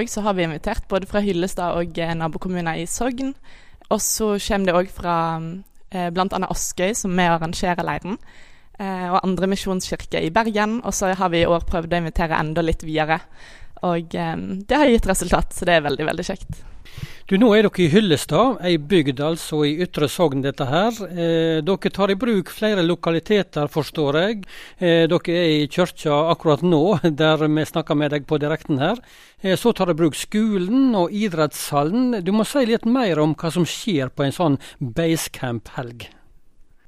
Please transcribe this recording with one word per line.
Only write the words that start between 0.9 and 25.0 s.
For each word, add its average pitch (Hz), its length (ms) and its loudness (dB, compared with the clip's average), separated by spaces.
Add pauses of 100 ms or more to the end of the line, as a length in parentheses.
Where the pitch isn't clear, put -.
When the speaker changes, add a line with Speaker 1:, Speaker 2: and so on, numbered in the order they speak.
Speaker 1:
både 190 180 -2
fra 208 160 -2
Hyllestad 180 540 -2
og, 170 200 -4
eh, 165 160 -2
nabokommuner 165 680 -4
i 170 40 -8
Sogn. 262 460 -4 (580)
Og 214 100 2
så 214 340 0 (120)
kommer 196 200 0
det 175 80 4
også 180 260 2
fra, 175 160 0 (720)
eh, 180 200 -4
blant 185 220 0
annet 185 180 -2
Askøy, 185 440 -2
som 185 220 -2
vi 185 60 4
arrangerer 170 600 0
leiren, 165 360 -4 (600)
eh, 185 320 -6
og 185 140 2
andre 190 220 0
misjonskirker 185 760 -2
i 160 80 0
Bergen. 220 540 0
Og 196 80 -4
så 190 220 0
har 185 160 0
vi 165 120 2
i 160 40 4
år 170 200 2
prøvd 165 260 -2
å 175 100 0
invitere 160 360 0
enda 160 240 -2
litt 165 200 -2
videre. 156 380 -2 (640)
Og, 170 320 -2
eh, 170 220 -4
det 190 400 -4
har 294 100 6
gitt 233 200 4
resultat, - 460 2
så - 120 -4
det 175 100 6
er 147 140 4
veldig, 151 180 -2
veldig 165 180 -2
kjekt. - 380 -10 (640)
Speaker 2:
Du, 190 100 2
nå 220 180 8
er 220 60 6
dere 185 220 2
i 156 40 4
Hyllestad, 190 720 4
ei 180 160 0
bygd 147 440 0
altså 156 440 -2
i 147 200 0
Ytre 147 260 -2
Sogn 139 320 0
dette 139 240 -2
her. 175 240 2
Eh, 165 720 0
dere 185 300 0
tar 196 180 0
i 196 40 4
bruk 208 360 0
flere 214 320 0
lokaliteter, 165 880 0
forstår 143 480 -2
jeg. 202 260 -2 (360)
Eh, 170 260 4